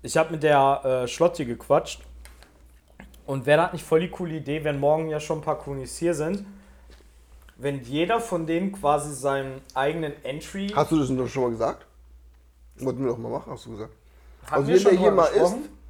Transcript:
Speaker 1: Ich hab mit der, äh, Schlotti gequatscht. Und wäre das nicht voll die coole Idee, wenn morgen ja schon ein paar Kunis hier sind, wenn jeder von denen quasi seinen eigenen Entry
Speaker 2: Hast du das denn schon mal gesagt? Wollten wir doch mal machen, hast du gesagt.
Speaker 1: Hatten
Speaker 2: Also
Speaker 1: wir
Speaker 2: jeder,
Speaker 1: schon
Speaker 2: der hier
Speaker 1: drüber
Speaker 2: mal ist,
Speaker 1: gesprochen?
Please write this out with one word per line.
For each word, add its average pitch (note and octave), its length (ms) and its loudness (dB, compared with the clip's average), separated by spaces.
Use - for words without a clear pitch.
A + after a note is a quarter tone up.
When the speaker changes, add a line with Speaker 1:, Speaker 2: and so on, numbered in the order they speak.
Speaker 1:
Ich - 160 -8
hab D#3+ 140 2
mit D3+ 120 -6
der, C#3 380 6
äh, A#2+ 40 -4
Schlotti E3+ 380 0
gequatscht. - 560 0
Und C3+ 200 -6
wäre D3 180 6
das F3+ 100 -2
nicht D#3+ 120 -10
voll D#3+ 140 4
die F3+ 100 0
coole E3 260 -8
Idee, D3 280 -6
wenn C#3+ 160 -2
morgen D#3 300 2
ja D3+ 100 -4
schon D#3 200 -4
ein - 20 -12
paar D3 160 -2
Kunis C3+ 400 -10
hier E3+ 160 0
sind, D#3+ 320 -4
wenn C#3 260 -6
jeder E3+ 380 -2
von E3+ 260 -4
denen F3 240 -2
quasi D3 420 0
seinen C3+ 480 -4
eigenen D3 400 -2
Entry D#3+ 520 -8
Speaker 2:
Hast D3+ 160 2
du D#3+ 80 4
das C3+ 80 2
denn B2+ 200 -2
schon B2+ 160 -2
mal B2 80 0
gesagt? A2+ 340 -4
Wollten B2+ 240 -4
wir B2 80 0
doch A#2+ 60 -4
mal A#2 140 -10
machen, - 200 -8
hast B2 140 -14
du A#2 60 -14
gesagt. G#2+ 200 -12
Speaker 1:
Hatten - 100 -6
Speaker 2:
Also C#3 120 2
Speaker 1:
wir E3+ 100 4
Speaker 2:
jeder, G3 120 6
Speaker 1:
schon - 20 8
Speaker 2:
der F3+ 100 6
hier G#3 80 6
Speaker 1:
drüber F#3 140 4
Speaker 2:
mal D3+ 40 6
ist, D#3+ 60 2
Speaker 1:
gesprochen? G#3 360 2